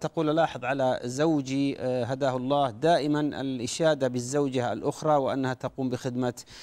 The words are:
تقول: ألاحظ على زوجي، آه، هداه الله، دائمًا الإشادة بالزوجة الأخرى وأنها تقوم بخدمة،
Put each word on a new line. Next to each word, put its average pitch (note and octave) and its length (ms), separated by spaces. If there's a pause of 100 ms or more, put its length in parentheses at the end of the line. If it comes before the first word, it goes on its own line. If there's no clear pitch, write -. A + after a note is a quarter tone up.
تقول: D#3 280
ألاحظ D3 360
على C3 380
زوجي، C#3 760
آه، B2+ 240
هداه C3 340
الله، C3+ 320
دائمًا D3 500
الإشادة C3+ 880
بالزوجة B2+ 640
الأخرى C#3+ 420
وأنها C3 380
تقوم C3 360
بخدمة، B2 540 (200)